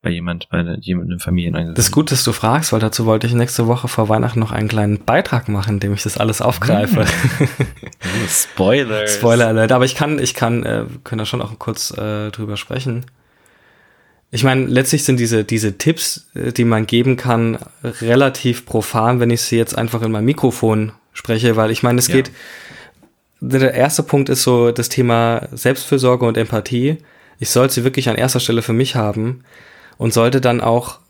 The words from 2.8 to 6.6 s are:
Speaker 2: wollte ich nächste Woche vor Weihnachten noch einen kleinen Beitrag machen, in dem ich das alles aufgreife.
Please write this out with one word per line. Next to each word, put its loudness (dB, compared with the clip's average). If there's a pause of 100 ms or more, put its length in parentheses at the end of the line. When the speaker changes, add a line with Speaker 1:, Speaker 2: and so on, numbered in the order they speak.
Speaker 2:
wollte 2
ich 0
nächste 0
Woche 0
vor 0
Weihnachten 0
noch -2
einen -2
kleinen 0
Beitrag 0
machen, -2
in -2
dem -2
ich -4
das -4
alles 0
aufgreife. 2